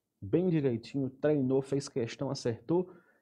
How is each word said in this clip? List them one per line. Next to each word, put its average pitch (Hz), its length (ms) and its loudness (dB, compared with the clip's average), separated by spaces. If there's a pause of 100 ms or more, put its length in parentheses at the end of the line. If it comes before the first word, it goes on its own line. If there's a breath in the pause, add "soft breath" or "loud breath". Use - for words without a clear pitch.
(200)
bem 156 300 2
direitinho, 135 580 0
treinou, 135 540 2
fez 139 260 -2
questão, 131 420 -4
acertou, 135 640 -2 (300 loud breath)